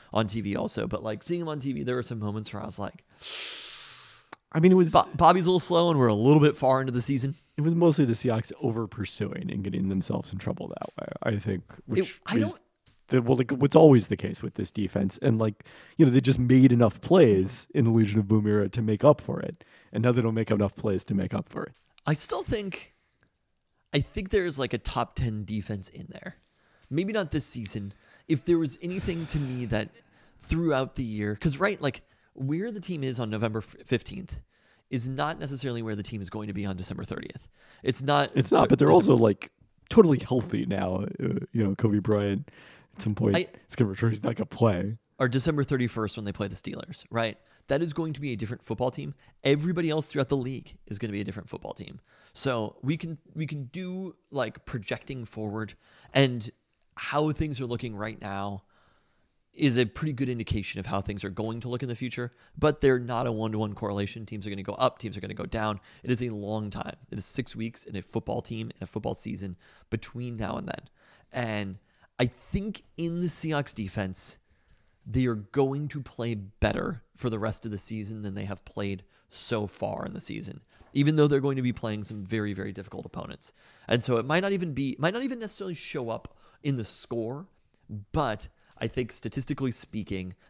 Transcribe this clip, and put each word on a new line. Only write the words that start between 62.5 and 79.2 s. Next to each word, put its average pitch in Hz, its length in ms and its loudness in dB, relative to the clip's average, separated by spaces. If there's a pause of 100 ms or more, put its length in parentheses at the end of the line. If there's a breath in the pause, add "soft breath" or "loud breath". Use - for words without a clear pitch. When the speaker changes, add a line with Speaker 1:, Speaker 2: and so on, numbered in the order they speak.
Speaker 1:
but 151 220 2
they're 131 200 6
not 120 280 -2
a 117 40 0
one-to-one 110 420 -2
correlation. 101 520 -4
Teams 101 220 -10
are - 20 -8
gonna 98 140 -8
go 101 100 -6
up, - 260 0
teams 101 160 -8
are 98 60 -10
gonna 98 120 -8
go - 120 -8
down. 107 340 -4 (240 soft breath)
It 123 80 -4
is 120 100 -2
a 123 80 -4
long 107 400 -6
time. - 260 -10 (140)
It - 80 -8
is 101 80 -8
six - 300 -8
weeks 113 300 -10
in - 100 -14
a 95 60 -6
football 117 400 -6
team 113 280 -10
and - 120 -16
a 95 40 -10
football - 280 -8
season 95 420 -10 (340 soft breath)
between 120 460 -8
now 110 220 -6
and - 100 -10
then. - 220 -12 (420 soft breath)
And 104 460 -6 (400)
I 127 100 2
think - 560 -8 (140)
in 170 220 -4
the 175 80 -2
Seahawks 151 460 -4
defense, 95 640 -6 (680)
they 127 200 0
are 117 100 0
going 135 540 -2
to 143 120 -8
play 117 340 -6
better 104 640 -2 (140)
for 127 140 -4
the 110 100 -4
rest 107 260 -4
of 113 60 -6
the 101 60 -6
season 107 440 -10
than 101 140 -8
they 101 100 -8
have 98 180 -10
played 98 400 -8 (280)